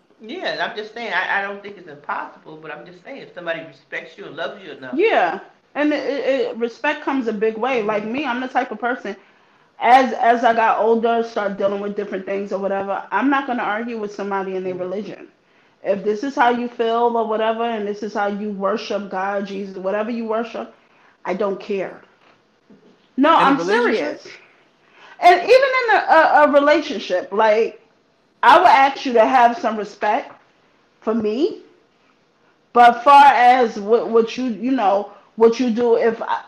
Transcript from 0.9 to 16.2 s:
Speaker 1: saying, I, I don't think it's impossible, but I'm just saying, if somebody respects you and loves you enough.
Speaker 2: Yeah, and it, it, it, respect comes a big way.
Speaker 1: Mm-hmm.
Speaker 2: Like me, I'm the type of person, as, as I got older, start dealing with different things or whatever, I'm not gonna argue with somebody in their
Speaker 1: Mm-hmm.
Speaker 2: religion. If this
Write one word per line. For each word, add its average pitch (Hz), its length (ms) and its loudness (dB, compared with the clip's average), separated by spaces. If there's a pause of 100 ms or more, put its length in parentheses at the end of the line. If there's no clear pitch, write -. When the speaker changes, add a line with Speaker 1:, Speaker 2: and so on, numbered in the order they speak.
Speaker 1:
saying, 233 180 -10
I, 185 280 -2
I - 20 -4
don't 202 200 -10
think 202 160 -18
it's 156 100 -20
impossible, 156 680 -12
but 151 140 -16
I'm 160 140 -18
just - 180 -20
saying, 254 180 -18
if - 120 -20
somebody 165 300 -10
respects - 540 -16
you 185 80 -18
and 139 100 -18
loves 196 280 -10
you 151 80 -16
enough. 127 240 -14
Speaker 2:
Yeah, 226 440 0 (340)
and 294 180 -2
it, 285 120 -4
it, 269 220 -6
it, 247 320 -2
respect 294 440 -6
comes 269 260 -4
a 233 60 -2
big 220 240 -2
way. 247 240 -2
Speaker 1:
Mm-hmm. - 20 -6
Speaker 2:
Like 214 200 -4
me, 262 220 -6
I'm 247 140 -4
the 262 80 -6
type 247 240 -4
of 220 80 -12
person, 240 360 -6 (640)
as, 240 340 6
as 233 300 2
I 233 100 4
got 220 260 2
older, 233 440 2
start 202 340 -6
dealing 196 220 -2
with 202 160 -8
different 196 300 -8
things 196 260 -8
or 190 80 -4
whatever, 196 520 -6
I'm 247 180 0
not 277 160 -2
gonna 240 180 -6
argue 226 340 -6
with 208 160 -10
somebody 196 420 -6
in 185 80 -6
their 185 100 -6
Speaker 1:
Mm-hmm. - 20 -10
Speaker 2:
religion. 185 520 -10 (560)
If 196 200 -2
this 208 200 -2